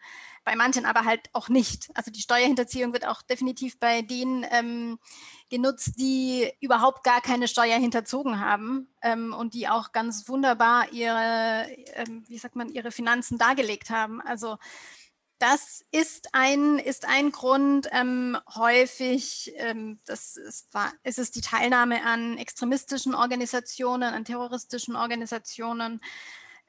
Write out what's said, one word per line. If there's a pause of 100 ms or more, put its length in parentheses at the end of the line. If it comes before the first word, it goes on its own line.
(440)
Bei
manchen
aber
halt
auch
nicht.
Also
die
Steuerhinterziehung
wird
auch
definitiv
bei
denen,
ähm, (520)
genutzt,
die (120)
überhaupt
gar
keine
Steuer
hinterzogen
haben, (160)
ähm,
und
die
auch
ganz
wunderbar
ihre, (280)
ähm,
wie
sagt
man,
ihre
Finanzen
dargelegt
haben.
Also (800)
das
ist
ein,
ist
ein
Grund,
ähm, (160)
häufig,
ähm,
das
ist,
war, (100)
es
ist
die
Teilnahme
an
extremistischen
Organisationen,
an
terroristischen
Organisationen, (680)